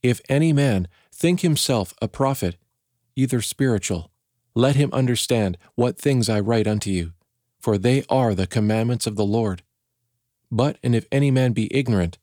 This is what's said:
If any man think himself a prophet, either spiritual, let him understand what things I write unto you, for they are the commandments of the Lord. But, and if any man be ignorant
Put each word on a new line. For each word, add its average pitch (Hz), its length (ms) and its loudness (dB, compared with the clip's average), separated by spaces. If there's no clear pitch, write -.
If 123 260 0
any 156 240 2
man 123 360 2
think 180 300 0
himself 143 600 0
a 113 40 -4
prophet, 131 520 -2
either 131 240 0
spiritual, 104 720 -2
let 131 220 4
him 139 160 2
understand 117 640 0
what 120 240 0
things 127 300 0
I 107 120 0
write 110 260 0
unto 107 240 -2
you, 85 240 -4
for 104 200 0
they 123 300 2
are 123 260 2
the 92 120 -2
commandments 110 600 0
of 107 100 -6
the 104 100 0
Lord. 104 360 -2
But, 123 340 -2
and 120 100 2
if 113 160 -2
any 139 220 2
man 127 200 2
be 110 220 -2
ignorant 107 480 0